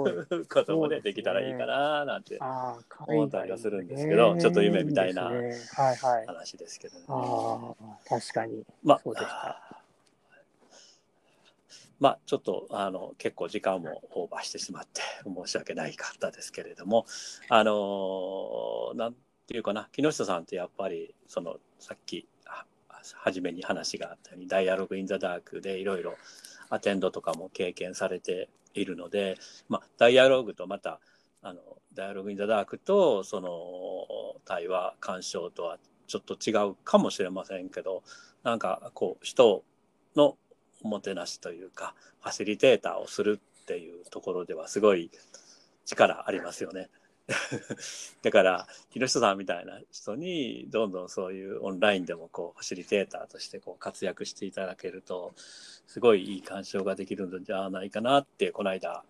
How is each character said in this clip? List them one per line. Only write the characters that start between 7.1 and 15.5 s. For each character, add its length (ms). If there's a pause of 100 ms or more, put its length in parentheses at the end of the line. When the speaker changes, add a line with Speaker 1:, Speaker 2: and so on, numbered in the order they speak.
Speaker 2:
ー、 40
確 260
か 120
に。 180 (200)
Speaker 1:
ま 120
あ、 60
Speaker 2:
そ 100
う 20
で 80
し 40
た。 560 (2250)
Speaker 1:
ま 120
あ、 160
ち 80
ょ 20
っ 60
と、 300
あ 180
の、 260
結 180
構 140
時 140
間 180
も 300
オ 160
ー 40
バ 100
ー 20
し 80
て 80
し 140
ま 100
っ 40
て、 140 (240)
申 260